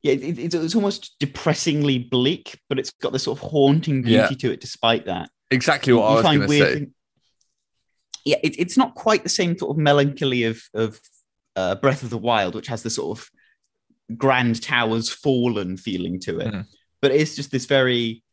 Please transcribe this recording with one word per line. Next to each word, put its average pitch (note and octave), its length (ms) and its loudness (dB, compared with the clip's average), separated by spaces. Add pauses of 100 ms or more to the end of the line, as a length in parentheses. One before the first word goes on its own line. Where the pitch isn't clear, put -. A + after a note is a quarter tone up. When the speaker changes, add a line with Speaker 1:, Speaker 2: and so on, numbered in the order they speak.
Speaker 1:
Yeah, C#3 100 2
it, C#3 100 -2
it, E3 160 -8
it's, E3+ 160 -6
it's E3 200 -2
almost G3+ 440 -4
depressingly D3 800 -2
bleak, B2 600 -2 (100)
but C3 100 -2
it's - 120 -8
got - 200 -8
this C3+ 120 -4
sort - 180 -6
of - 80 -12
haunting C#3+ 540 2
beauty A#2 120 4
Speaker 2:
Yeah. A2 220 4
Speaker 1:
to A#2+ 140 -2
it, - 100 -8
despite - 440 -2
that. F2 240 -8 (220)
Speaker 2:
Exactly C3+ 400 2
Speaker 1:
You, B2 80 8
Speaker 2:
what G#2 60 4
Speaker 1:
you A2 60 4
Speaker 2:
I - 40 6
was A2+ 80 4
Speaker 1:
find D3+ 180 4
Speaker 2:
gonna - 80 -2
Speaker 1:
weird D3 180 4
Speaker 2:
say. B1+ 80 2
Speaker 1:
thing-, D3 180 -8 (1300)
yeah, D3 180 2
it, - 160 -2
it's F3+ 180 0
not B3+ 180 0
quite G#3+ 280 0
the - 60 -8
same F3 280 0
sort - 140 -6
of D3 60 -2
melancholy C#3+ 680 2
of, A2+ 180 -2 (120)
of, G#2+ 260 -2 (560)
uh, F#2+ 200 -2
Breath C3 280 0
of A#2+ 60 -10
the A#2 80 -8
Wild, G#2 380 0
which - 120 -10
has A#2 160 -8
this A2+ 120 -6
sort E2+ 220 -8
of - 120 -20 (880)
grand B2 440 2
towers A2+ 480 0
fallen A#2+ 680 -2
feeling F2+ 460 -6
to E2+ 180 -6
it. G#2+ 140 -4
Speaker 2:
Mm. G2 120 -10 (360)
Speaker 1:
But C3+ 100 4
it's D3+ 240 0
just - 160 -10
this B2+ 140 -4
very A#2+ 680 0